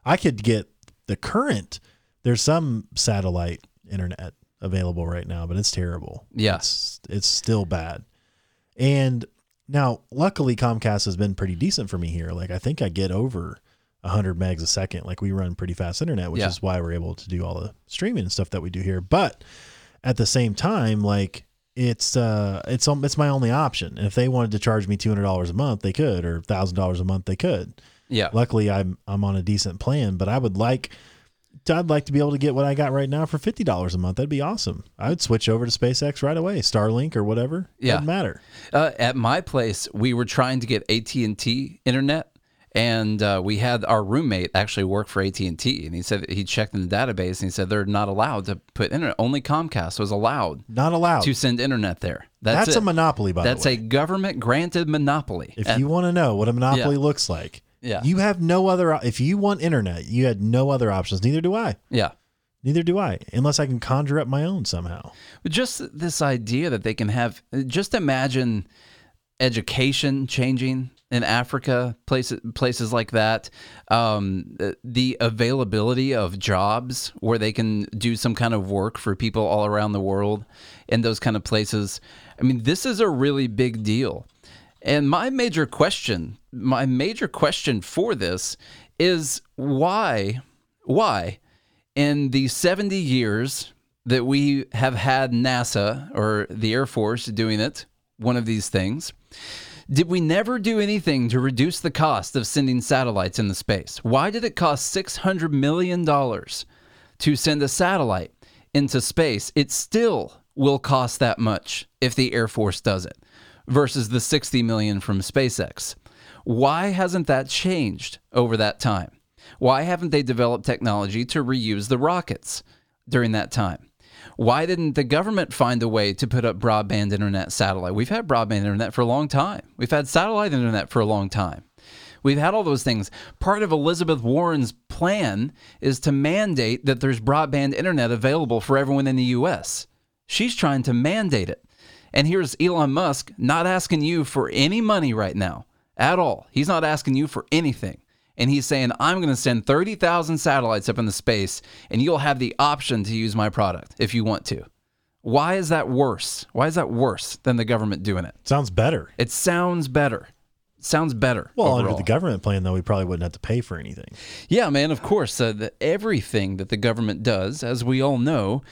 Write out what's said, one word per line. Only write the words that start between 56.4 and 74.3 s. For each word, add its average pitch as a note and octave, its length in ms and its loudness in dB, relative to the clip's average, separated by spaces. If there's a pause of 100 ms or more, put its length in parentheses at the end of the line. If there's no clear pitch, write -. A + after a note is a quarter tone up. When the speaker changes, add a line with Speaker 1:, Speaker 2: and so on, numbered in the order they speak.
Speaker 1:
a A#2+ 40 2
monopoly B2+ 440 2
Speaker 2:
Yeah. C#3 60 0
Speaker 1:
looks D3 260 0
like, - 340 -8 (200)
Speaker 2:
Yeah. A2 220 -4
Speaker 1:
you F3 140 2
have G3 220 2
no F3+ 280 4
other F3+ 260 4
o-, D3 80 -2
if A#2+ 180 -2
you D#3+ 160 2
want G3+ 240 2
internet, G#2+ 460 0
you B2 200 2
had G#2+ 140 0
no B2 300 2
other A#2+ 220 2
options. F#2+ 320 -2
Neither D3 160 4
do F3 140 2
I. G#3+ 220 -2 (140)
Speaker 2:
Yeah. G#2+ 220 0 (500)
Speaker 1:
Neither D3 220 2
do F3 120 2
I, D3 220 0 (140)
unless C#3 260 2
I D3+ 80 2
can B2 140 -2
conjure C#3+ 400 0
up A#2+ 80 -4
my C#3 160 0
own F3 200 -4
somehow. F2 460 -6 (320)
Speaker 2:
But E3+ 100 -4
just B3 300 -2 (160)
this D#3+ 240 -2
idea C3 480 0
that A2 140 -2
they A2 100 -2
can G#2+ 140 -2
have, A#2+ 340 -2 (240)
just D#3+ 260 -4
imagine C3 760 0 (760)
education C3 840 0
changing C3 640 -2 (220)
in A#2+ 100 2
Africa, B2 720 0 (120)
places, B2+ 340 -2 (160)
places A#2+ 360 0
like A#2 200 -2
that, A2 380 0 (380)
um, G#2+ 560 2 (140)